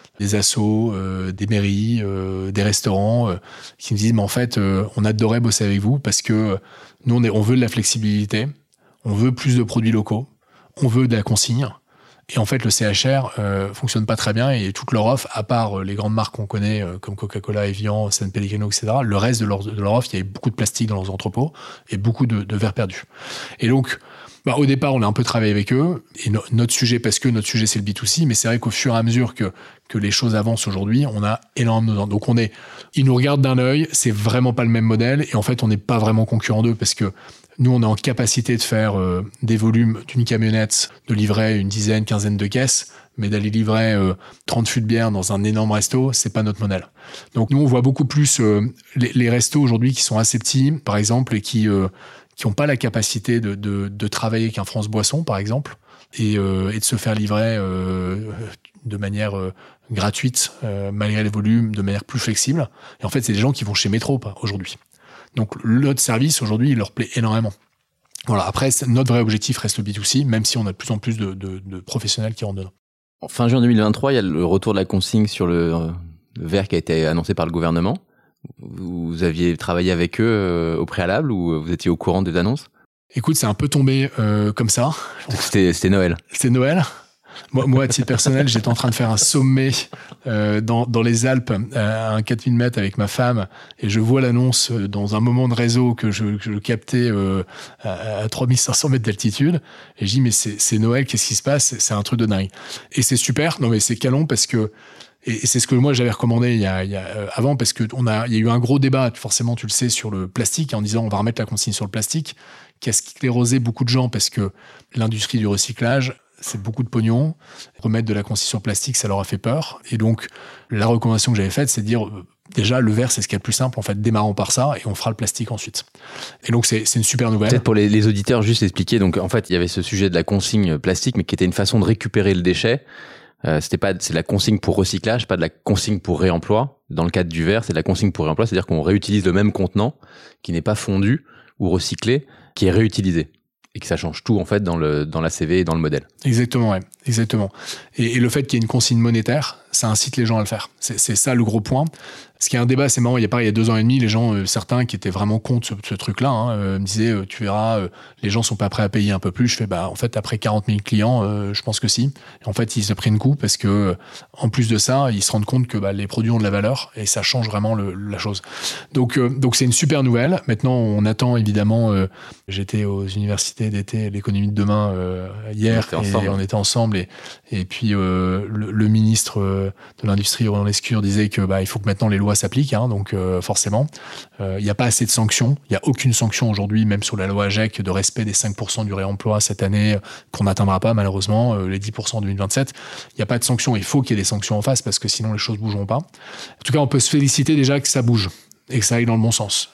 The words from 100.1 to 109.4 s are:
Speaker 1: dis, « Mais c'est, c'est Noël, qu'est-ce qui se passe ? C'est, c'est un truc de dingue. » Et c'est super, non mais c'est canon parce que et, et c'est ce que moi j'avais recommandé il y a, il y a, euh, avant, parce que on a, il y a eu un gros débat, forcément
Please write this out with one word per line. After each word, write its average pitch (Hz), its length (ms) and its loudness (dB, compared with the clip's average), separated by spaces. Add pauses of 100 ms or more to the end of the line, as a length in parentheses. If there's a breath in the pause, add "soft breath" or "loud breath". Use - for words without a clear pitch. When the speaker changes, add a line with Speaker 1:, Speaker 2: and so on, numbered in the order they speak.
Speaker 1:
dis, « 135 80 2
Mais 120 100 2
c'est, 104 280 -2
c'est 110 200 0
Noël, 120 260 2
qu'est-ce - 220 -2
qui 104 80 -2
se - 80 -4
passe ? 139 220 0
C'est, 117 140 -2
c'est - 140 0
un 104 80 0
truc 113 160 -2
de 117 80 2
dingue. » 98 240 0 (440 loud breath)
Et - 100 2
c'est 127 140 2
super, 147 440 0
non 120 80 2
mais 113 100 4
c'est 117 180 0
canon 135 280 2
parce 131 220 0
que 107 240 0 (560 loud breath)
et, 110 160 -4
et - 20 -2
c'est 123 140 2
ce - 80 0
que 135 80 2
moi 135 180 4
j'avais 120 160 2
recommandé 117 460 2
il 113 40 2
y 101 60 2
a, 95 180 -2
il 95 60 -6
y 101 60 -6
a, 92 100 -8
euh, 101 280 -8
avant, 135 220 2
parce - 180 -2
que - 100 -4 (100)
on 123 140 0
a, 110 180 0
il 120 80 -2
y 110 40 2
a - 20 4
eu 110 100 2
un 120 80 4
gros 123 220 2
débat, 135 340 2
forcément 120 420 -2